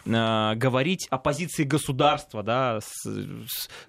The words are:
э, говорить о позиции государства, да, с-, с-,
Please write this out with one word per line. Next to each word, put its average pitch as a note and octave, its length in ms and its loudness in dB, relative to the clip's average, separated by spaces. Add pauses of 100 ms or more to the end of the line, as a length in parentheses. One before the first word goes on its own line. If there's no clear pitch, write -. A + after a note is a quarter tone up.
э, A2 500 2
говорить C3 540 0
о C3 80 2
позиции D3+ 460 -2
государства, C#3+ 800 2
да, A#2 380 0
с-, - 240 -12
с-, G#2+ 640 -8 (200)